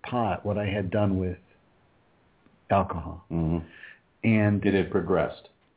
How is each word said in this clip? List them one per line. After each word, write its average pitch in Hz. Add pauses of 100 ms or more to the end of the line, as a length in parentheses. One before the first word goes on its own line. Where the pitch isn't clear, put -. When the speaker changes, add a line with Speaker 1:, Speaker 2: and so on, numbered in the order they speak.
Speaker 1:
pot 113
what 104
I 104
had 98
done 101
with 90 (1300)
alcohol. 82
Speaker 2:
Mm-hmm. 82 (640)
Speaker 1:
And 104
Speaker 2:
It 98
had 92
progressed. 85 (280)